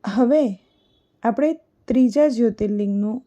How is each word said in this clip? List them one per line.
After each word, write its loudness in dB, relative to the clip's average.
હવે 0
આપણે -2
ત્રીજા 2
જ્યોતિર્લિંગનું -2